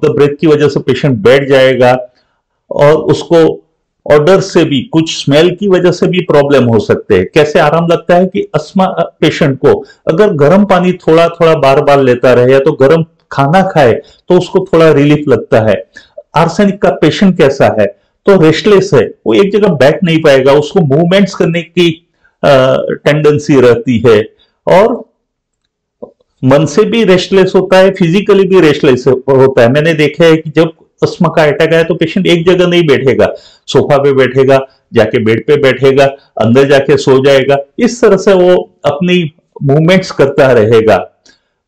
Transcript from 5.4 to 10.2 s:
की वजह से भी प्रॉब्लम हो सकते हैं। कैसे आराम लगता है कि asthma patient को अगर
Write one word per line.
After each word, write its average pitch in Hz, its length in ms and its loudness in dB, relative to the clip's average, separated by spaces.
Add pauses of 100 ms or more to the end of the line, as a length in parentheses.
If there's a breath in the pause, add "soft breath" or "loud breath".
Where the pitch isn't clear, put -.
की 202 140 -6
वजह 180 240 0
से 180 140 -4
भी 170 140 -4
प्रॉब्लम 143 440 0
हो 113 140 0
सकते 104 360 -2
हैं। 92 200 0
कैसे 151 240 0
आराम 160 280 0
लगता 165 280 -2
है 185 120 2
कि 202 280 -6
asthma 190 320 -2 (340)
patient 147 380 -2
को 123 260 0 (240 loud breath)
अगर 196 220 -2